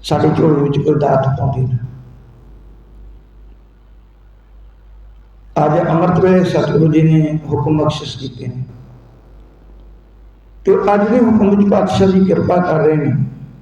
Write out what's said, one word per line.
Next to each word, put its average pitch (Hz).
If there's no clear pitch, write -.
ਸਾਡੀ 156
ਝੋਲੀ 156
ਵਿੱਚ 143
ਕੋਈ 147
ਦਾਤ 131
ਪਾਉਂਦੇ 131
ਨੇ। 123
ਅੱਜ 156
ਅੰਮ੍ਰਿਤ 170
ਵੇਲੇ 185
ਸਤਿਗੁਰੂ 151
ਜੀ 156
ਨੇ 156
ਹੁਕਮ 151
ਬਖਸ਼ਿਸ਼ 151
ਕੀਤੇ 127
ਨੇ, 127
ਤੇ 196
ਅੱਜ 208
ਦੇ 247
ਹੁਕਮ 208
ਵਿੱਚ 202
ਪਾਤਸ਼ਾਹ 190
ਜੀ 190
ਕਿਰਪਾ 175
ਕਰ 180
ਰਹੇ 156
ਨੇ। 139